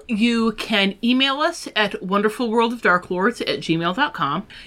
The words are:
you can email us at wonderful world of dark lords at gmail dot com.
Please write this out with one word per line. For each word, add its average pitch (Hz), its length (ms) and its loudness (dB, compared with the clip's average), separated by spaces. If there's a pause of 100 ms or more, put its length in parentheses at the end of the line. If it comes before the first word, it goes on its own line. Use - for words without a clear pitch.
you 226 440 2
can 196 520 0
email 269 380 2
us 330 340 -2
at 208 280 -2
wonderful 208 480 0
world 233 220 2
of 240 100 -6
dark 180 260 2
lords 190 320 0
at - 180 -2
gmail 170 360 0
dot 294 180 0
com. 151 320 -2 (220)